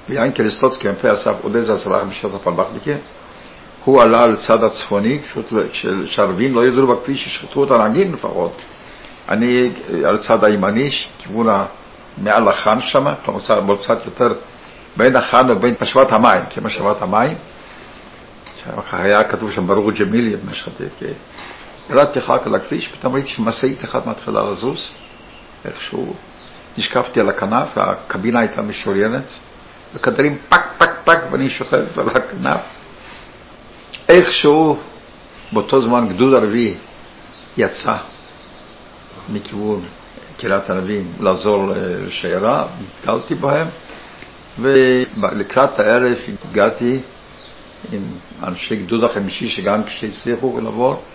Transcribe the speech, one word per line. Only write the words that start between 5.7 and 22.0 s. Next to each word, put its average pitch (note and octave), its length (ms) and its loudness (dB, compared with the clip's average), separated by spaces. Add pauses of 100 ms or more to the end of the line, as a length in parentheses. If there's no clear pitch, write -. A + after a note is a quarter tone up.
כש-, - 140 -6 (220)
כשהערבים G#2 460 0
לא A#2 120 4
ידעו C3 200 4
בכביש, B2+ 400 -2
ישחטו - 380 -4
את C3+ 60 0
הנהגים C3 440 2
לפחות. - 480 -6 (640)
אני, B2 420 2 (200)
אה, D#2+ 180 0
על G2 60 4
הצד G#2+ 300 2
הימני, G#2 460 4 (280)
כיוון A2 300 -2
ה-, G2 160 2 (540)
מעל G#2 300 4
החאן G#2+ 320 2
שם, C3+ 260 0 (180)
כלומר, G2+ 160 -4
קצת, G#2 220 2 (200)
קצת A2+ 240 -2
יותר, A#2 280 0 (640)
בין B2+ 200 6
החאן B2 340 4
ובין A#2 300 2
משאבת C3 320 4
המים, A2 380 4
כן, - 140 -8
משאבת G#2 380 -2
המים. G#2+ 320 0 (1300)
שם - 60 -12 (220)
היה G2+ 320 4
כתוב A2 260 -4
שם, F#2+ 160 -2
"ברוך G2+ 320 2
ג'מילי", G#2+ 460 0
מה D#2+ 100 -10
שחטאתי, - 440 -12
כן. - 80 -10 (840)
ירדתי C#3+ 280 4